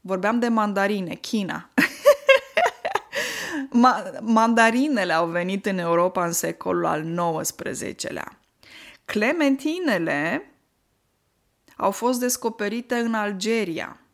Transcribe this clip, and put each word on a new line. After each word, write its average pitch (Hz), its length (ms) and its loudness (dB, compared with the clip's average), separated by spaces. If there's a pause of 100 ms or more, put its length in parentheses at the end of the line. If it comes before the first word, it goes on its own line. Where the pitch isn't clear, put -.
Vorbeam 196 380 -2
de 240 100 0
mandarine, 202 640 0
China. - 540 -4 (960)
<laughs> - 1160 -2
Ma-, 214 380 4
mandarinele 226 920 4
au 165 140 2
venit 175 400 -2
în 190 120 0
Europa 175 460 2
în 170 80 -2
secolul 170 520 -2
al 160 180 0
nouăsprezecelea. 160 1400 -6 (680)
Clementinele 269 1500 -2 (1300)
au 190 140 0
fost 240 300 -2
descoperite 240 720 -4
în 233 200 -2
Algeria 208 840 -4 (140)